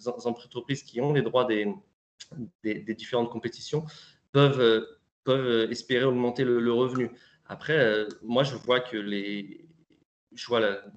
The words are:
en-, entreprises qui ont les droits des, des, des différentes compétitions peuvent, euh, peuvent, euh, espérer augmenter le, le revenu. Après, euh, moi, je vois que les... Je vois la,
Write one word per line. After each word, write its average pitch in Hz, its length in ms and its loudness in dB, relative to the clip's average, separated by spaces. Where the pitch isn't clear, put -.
en-, 120 220 -6
entreprises 123 560 -8
qui - 160 -10
ont 143 140 2
les 139 80 4
droits 120 240 2
des, 107 280 0
des, 107 140 -4
des 107 160 -8
différentes 117 340 -4
compétitions 120 560 -8
peuvent, 139 260 6
euh, 113 400 2
peuvent, 131 220 2
euh, 113 240 2
espérer 120 340 -2
augmenter 123 400 0
le, 120 160 2
le 117 140 2
revenu. 127 380 0
Après, 151 300 -2
euh, 107 320 2
moi, 117 220 2
je 139 120 -4
vois 123 260 0
que 113 160 -8
les... 101 720 -6
Je - 140 -16
vois 117 120 2
la, 101 220 0